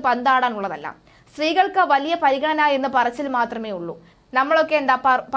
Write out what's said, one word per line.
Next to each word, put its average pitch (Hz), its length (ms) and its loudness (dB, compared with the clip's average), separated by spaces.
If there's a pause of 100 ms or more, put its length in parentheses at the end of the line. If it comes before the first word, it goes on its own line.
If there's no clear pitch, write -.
പന്താടാനുള്ളതല്ല. 240 880 -2 (380)
സ്ത്രീകൾക്ക് 370 500 2 (100)
വലിയ 294 300 0
പരിഗണന 294 540 2
എന്ന് 262 200 -2
പറച്ചിൽ 240 300 -2 (100)
മാത്രമേ 233 400 -4
ഉള്ളൂ. 170 160 -10 (460)
നമ്മളൊക്കെ 320 420 2
എന്താ 262 240 2
പ-, 254 180 2 (120)